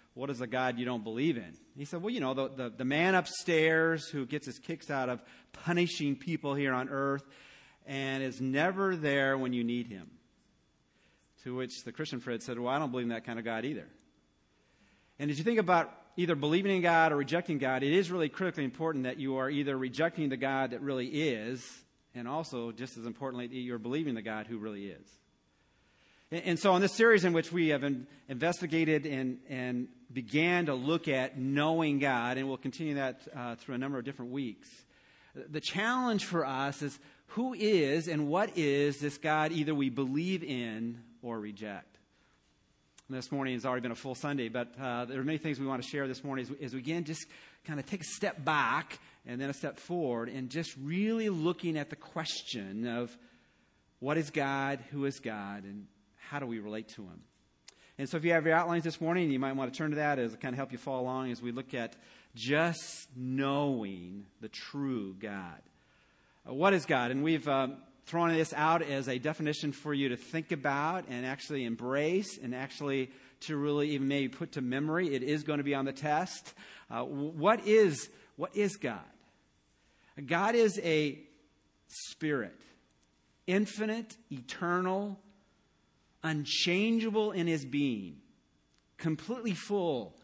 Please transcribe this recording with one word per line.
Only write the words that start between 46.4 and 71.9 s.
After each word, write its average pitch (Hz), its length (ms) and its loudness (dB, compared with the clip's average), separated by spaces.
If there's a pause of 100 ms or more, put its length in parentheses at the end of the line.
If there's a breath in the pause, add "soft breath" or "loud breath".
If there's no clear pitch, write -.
as 113 60 -10
we, 143 140 -10
as 120 80 -8
we 131 60 -6
again 156 260 -4
just 156 220 -8 (400 loud breath)
kind 156 120 -6
of 135 60 -6
take 196 160 -6
a 151 60 -10 (100)
step 180 260 -4
back 143 560 2 (280 loud breath)
and 123 120 -6
then 139 120 -4
a - 20 -4
step 139 260 -8
forward 123 520 -2
and 127 180 -6
just 160 340 -6
really 214 460 0
looking 165 480 0
at 147 140 -4
the 147 60 -12
question 113 920 -6
of 120 280 -4 (840 soft breath)
what 143 180 0
is 151 140 0
God, 139 500 0 (100)
who 143 140 -2
is 139 160 -2
God, 101 440 -6
and 101 220 -12 (300)
how - 220 -10
do 139 80 -4
we 117 140 -4
relate 107 360 -8
to 110 60 -12
him? 85 180 -16 (800 loud breath)
And 135 100 -6
so 175 80 -4
if 156 80 -2
you 170 80 4
have 160 140 4
your 160 100 8
outlines 170 280 2
this 165 180 -4
morning, 165 280 2
you 131 80 2
might 135 160 0
want 135 160 -2
to 131 60 -10
turn 156 140 0
to 147 60 0
that 147 220 2
as 117 140 0
it - 80 -16
kind 127 140 -4
of - 20 -4
help 135 160 -4
you 120 60 -6
follow 131 240 -4
along 127 280 -2
as 120 120 -6
we 120 100 -4
look 131 220 -8
at 117 220 -6 (380 loud breath)
just 147 800 0
knowing 127 1120 -2 (160)
the 107 80 -10
true 123 720 -6
God. 95 400 -8 (880 soft breath)
Uh, 120 60 -8
what 180 180 6
is 175 140 2
God? 123 240 2
And 135 120 0
we've, 151 240 2
um, 135 300 2 (300)
thrown 170 280 2
this 160 180 2
out 160 300 4
as 139 260 -2
a 127 100 0
definition 151 540 -2
for 147 220 -4
you 139 160 2
to 123 80 0
think 160 340 -6
about 147 560 0
and 123 160 -6
actually 135 400 -4
embrace 139 720 0